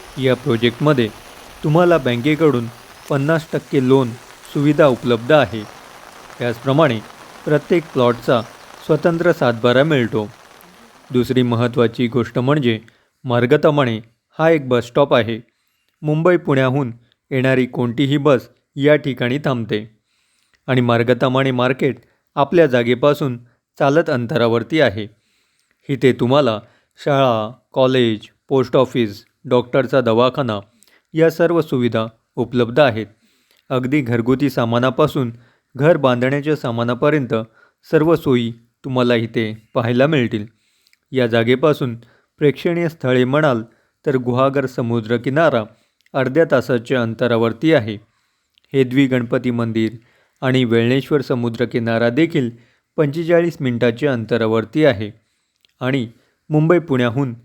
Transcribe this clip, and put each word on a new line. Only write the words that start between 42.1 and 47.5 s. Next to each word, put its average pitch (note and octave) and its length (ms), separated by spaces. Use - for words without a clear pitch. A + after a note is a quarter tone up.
प्रेक्षणीय E3+ 520
स्थळे B2+ 340
म्हणाल C3 400
तर C#3+ 100
गुहागर C3 500
समुद्रकिनारा A#2+ 960
अर्ध्या C3 380
तासाच्या B2 500
अंतरावरती A2+ 720